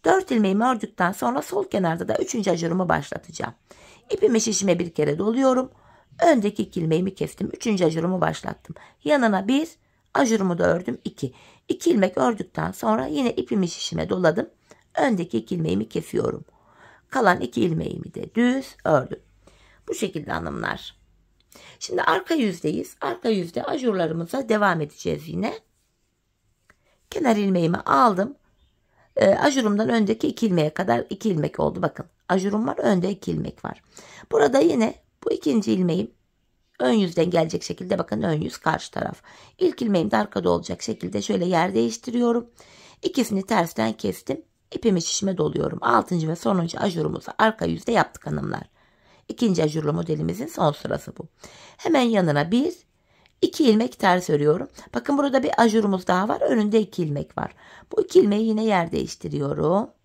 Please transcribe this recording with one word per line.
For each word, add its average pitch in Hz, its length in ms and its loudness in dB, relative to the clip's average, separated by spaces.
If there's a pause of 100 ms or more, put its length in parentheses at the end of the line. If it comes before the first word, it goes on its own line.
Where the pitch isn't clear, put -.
Dört 370 260 2
ilmeğimi 208 320 2
ördükten 214 480 -2
sonra 247 300 -4
sol 381 220 -4
kenarda 175 440 -2
da - 80 -2
üçüncü 196 360 -2
ajurumu 170 380 0
başlatacağım. - 640 -4 (580)
İpimi 226 300 4
şişime 196 380 0
bir 175 140 -4
kere 147 240 0
doluyorum. 254 540 2 (540)
Öndeki 214 380 4
iki - 160 -6
ilmeğimi 170 360 0
kestim. - 380 -6
Üçüncü 196 320 0
ajurumu 165 360 0
başlattım. - 540 -6 (280)
Yanına 226 440 2
bir, 285 220 2 (440)
ajurumu 196 440 2
da 175 100 2
ördüm. 175 360 0
İki. - 300 -8 (340)
İki 359 240 0
ilmek 202 260 2
ördükten 196 540 -2
sonra 233 340 -2
yine 285 260 -2
ipimi 190 360 -2
şişime 165 420 -6
doladım. 185 400 2 (480)
Öndeki 220 400 0
iki - 180 -4
ilmeğimi 175 340 -2
kesiyorum. - 560 -4 (640)
Kalan 196 320 2
iki - 200 -4
ilmeğimi 165 520 -2
de - 220 -10
düz 247 400 0 (100)
ördüm. 135 340 2 (680)
Bu - 60 -8
şekilde - 380 -6
hanımlar. 73 680 -8 (840)
Şimdi 359 220 -6
arka 349 320 0
yüzdeyiz. 208 680 -2
Arka 285 280 -4
yüzde 180 340 -2
ajurlarımıza 196 840 -4
devam 202 320 2
edeceğiz 151 460 -6
yine. 175 260 -4 (1600)
Kenar 262 260 0
ilmeğimi 185 420 2
aldım. 240 580 2 (800)
Ee, - 200 6
ajurumdan 233 540 2
öndeki 226 380 0
iki 226 200 0
ilmeğe 160 260 2
kadar 175 360 0
iki 214 200 -4
ilmek 151 300 -2
oldu. 147 220 0
Bakın - 240 -4 (240)
ajurum 202 380 0
var, 285 100 -4
önde 196 320 2
iki 190 220 -6
ilmek - 340 -6
var. - 180 -10 (480)
Burada 269 280 4
yine 285 360 2 (280)
bu - 80 0
ikinci 226 400 0
ilmeğim 185 400 0 (680)
ön 247 140 2
yüzden 175 360 2
gelecek 170 340 0
şekilde, 180 360 -4
bakın 214 220 -4
ön 160 200 0
yüz 160 160 -6
karşı - 340 -4
taraf. - 300 -8 (360)
İlk 370 240 0
ilmeğim 202 300 2
de 220 60 2
arkada 196 320 -2
olacak - 320 -2
şekilde - 400 -6
şöyle 190 240 -2
yer 180 280 0
değiştiriyorum. 233 760 0 (520)
İkisini 220 420 -2
tersten 220 500 0
kestim. 220 480 -6 (300)
İpimi 190 300 0
şişime 190 360 -4
doluyorum. 151 440 -2
Altıncı 190 460 2
ve 165 80 -2
sonuncu 180 440 -2
ajurumuzu 165 580 -4
arka 220 280 2
yüzde - 260 -4
yaptık - 360 0
hanımlar. 50 420 -6 (580)
İkinci 190 360 2
ajurlu 151 300 0
modelimizin 170 540 -4
son 165 240 0
sırası - 460 -8
bu. - 100 -14 (500)
Hemen 302 240 2
yanına 175 500 2
bir, 285 220 2 (680)
iki - 220 0
ilmek 226 360 4
ters 180 300 2
örüyorum. 147 400 2 (240)
Bakın 254 240 -2
burada 269 260 2
bir 294 140 -2
ajurumuz 208 500 4
daha 185 200 2
var. - 140 -2
Önünde 220 380 2
iki 190 240 -2
ilmek 147 340 -4
var. - 180 -6 (360)
Bu - 100 0
iki - 180 6
ilmeği 208 280 4
yine 220 180 0
yer 175 260 2
değiştiriyorum. 156 1000 -2 (160)